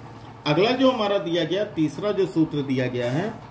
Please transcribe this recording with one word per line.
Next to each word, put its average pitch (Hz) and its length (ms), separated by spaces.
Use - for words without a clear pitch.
अगला 170 260
जो 262 200
हमारा 202 280
दिया 165 260
गया, 185 200
तीसरा 165 480
जो 185 140
सूत्र 156 360
दिया 131 240
गया 123 240
है, 185 220